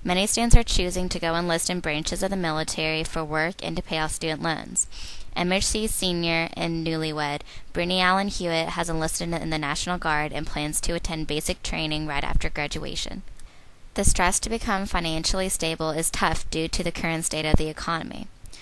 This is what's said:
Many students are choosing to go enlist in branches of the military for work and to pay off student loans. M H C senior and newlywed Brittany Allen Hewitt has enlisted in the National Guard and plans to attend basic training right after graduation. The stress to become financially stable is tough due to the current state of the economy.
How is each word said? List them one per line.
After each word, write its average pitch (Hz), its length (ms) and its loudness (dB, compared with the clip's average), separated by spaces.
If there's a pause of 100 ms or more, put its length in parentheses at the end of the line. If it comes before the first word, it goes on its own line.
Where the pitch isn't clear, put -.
Many 180 220 2
students 233 280 6
are 240 80 12
choosing 185 460 0
to 175 100 -4
go 165 160 0
enlist 170 360 0
in 180 100 0
branches 156 420 -2
of 190 80 0
the 196 60 -2
military 160 680 -2
for 160 220 -4
work 156 380 -2
and 165 120 -4
to 175 80 -2
pay 160 160 -4
off 156 140 0
student 156 300 -4
loans. - 440 -2 (480)
M 175 160 0
H 196 160 2
C 214 200 0
senior 170 680 0
and 165 340 -2
newlywed 151 540 -2 (320)
Brittany 175 280 0
Allen 190 280 4
Hewitt 165 420 0
has 170 200 -2
enlisted 160 420 0
in 160 180 -2
the 156 80 0
National 151 380 0
Guard 151 360 0
and 143 140 -2
plans 151 360 -2
to - 100 2
attend 160 340 -2
basic 151 360 -2
training 156 440 -2
right 147 180 -2
after - 260 4
graduation. - 720 -4 (720)
The 202 100 0
stress 185 360 8
to 226 100 -4
become 208 340 -2
financially 170 640 0
stable 160 420 -2
is 160 200 0
tough - 400 0
due 160 180 0
to - 160 -2
the 170 80 0
current 165 320 -2
state 156 220 -2
of 156 100 6
the 156 120 4
economy. - 580 -6 (360)